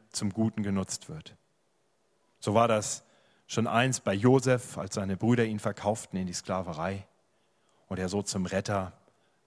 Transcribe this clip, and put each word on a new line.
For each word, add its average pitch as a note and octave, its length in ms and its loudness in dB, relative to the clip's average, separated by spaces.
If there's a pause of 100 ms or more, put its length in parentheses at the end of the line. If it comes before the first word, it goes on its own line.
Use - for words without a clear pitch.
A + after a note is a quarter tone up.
(100)
zum G2+ 220 -4
Guten A2 300 0
genutzt G2 480 -4
wird. D#2 260 -14 (1040)
So G#2 140 0
war A2+ 140 6
das - 360 0 (420)
schon A2+ 200 -2
einst B2 380 2
bei G2+ 100 2
Josef, B2 640 4
als F#2 160 -6
seine G2 240 -2
Brüder A#2 260 4
ihn A2 140 -2
verkauften G#2 600 -2
in F#2 80 -2
die F2 60 -6
Sklaverei F#2 720 -4 (840)
und F#2 100 -4
er F#2 100 -2
so G2+ 140 -2
zum F#2 240 -2
Retter F#2+ 480 -2 (520)